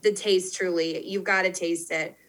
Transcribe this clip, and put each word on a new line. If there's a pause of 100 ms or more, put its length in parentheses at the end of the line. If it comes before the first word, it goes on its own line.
the
taste,
truly,
you've
gotta
taste
it, (140)